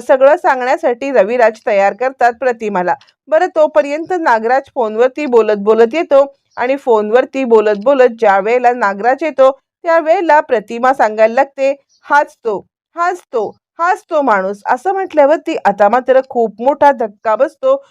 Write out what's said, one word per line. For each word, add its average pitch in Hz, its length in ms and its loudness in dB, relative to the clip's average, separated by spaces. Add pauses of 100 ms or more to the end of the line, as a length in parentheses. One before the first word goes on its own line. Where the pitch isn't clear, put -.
सगळं 277 300 4
सांगण्यासाठी 269 760 -2
रविराज 226 560 0
तयार 202 260 2
करतात 240 460 -2
प्रतिमाला. 208 560 -2 (320)
बरं, 311 180 0 (100)
तोपर्यंत 302 640 -2
नागराज 247 420 0 (140)
फोनवरती 254 500 -2
बोलत 220 320 0
बोलत 220 360 2
येतो 285 420 0 (220)
आणि 254 200 -2
फोनवरती 247 640 0
बोलत 214 400 2
बोलत 254 240 4 (120)
ज्या 196 200 2
वेळेला 240 340 0
नागराज 226 500 -2
येतो, 269 280 2 (320)
त्यावेळेला 330 560 2
प्रतिमा 233 540 -2
सांगायला 220 400 0
लागते, 269 420 -2 (260)
"हाच 294 340 -2 (100)
तो, 202 200 -6 (300)
हाच 359 220 -4 (160)
तो, 220 240 -6 (220)
हाच 359 300 -2
तो 311 120 -2
माणूस." 202 440 -2
असं 302 280 -2
म्हटल्यावरती 311 720 0
आता 202 240 2
मात्र 254 300 0 (100)
खूप 226 320 -4
मोठा 285 300 2
धक्का 220 440 -4
बसतो, 277 560 -2